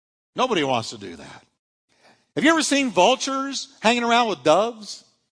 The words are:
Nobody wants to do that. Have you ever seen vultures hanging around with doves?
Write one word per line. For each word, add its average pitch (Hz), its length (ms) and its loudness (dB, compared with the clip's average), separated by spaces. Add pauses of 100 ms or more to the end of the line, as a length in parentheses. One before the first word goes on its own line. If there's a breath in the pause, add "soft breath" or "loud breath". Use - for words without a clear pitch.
(340)
Nobody 214 300 0
wants 127 280 -2
to 120 60 -14
do 95 200 -14
that. - 280 -20 (920 soft breath)
Have 156 100 -2
you 311 60 6
ever 320 100 2
seen 269 300 -2
vultures 262 880 0
hanging 240 220 2
around 233 260 2
with 156 140 -6
doves? 208 600 0 (280)